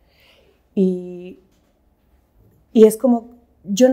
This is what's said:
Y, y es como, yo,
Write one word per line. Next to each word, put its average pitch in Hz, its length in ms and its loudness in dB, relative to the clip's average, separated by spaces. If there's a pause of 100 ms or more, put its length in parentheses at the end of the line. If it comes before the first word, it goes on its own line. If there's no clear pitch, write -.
(760)
Y, 180 640 -6 (1300)
y 220 140 4
es 214 120 2
como, 240 340 -4 (320)
yo, 202 300 0